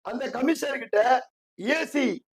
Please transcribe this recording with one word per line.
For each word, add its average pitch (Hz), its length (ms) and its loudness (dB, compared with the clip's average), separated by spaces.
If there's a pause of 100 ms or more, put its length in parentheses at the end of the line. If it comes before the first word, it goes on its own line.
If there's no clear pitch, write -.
அந்த 247 300 -8
கமிஷனர் 277 480 -2
கிட்ட, 220 200 0 (600)
ஏ 285 260 0
சி 254 520 -2